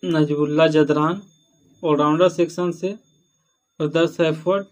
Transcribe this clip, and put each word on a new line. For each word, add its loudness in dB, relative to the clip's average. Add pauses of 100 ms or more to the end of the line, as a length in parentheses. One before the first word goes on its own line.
नजबुल्ला 2
जदरान 2 (640)
ऑलराउंडर 2
सेक्शन -4
से, -8 (920)
ब्रदर 0
सैफर्ड -2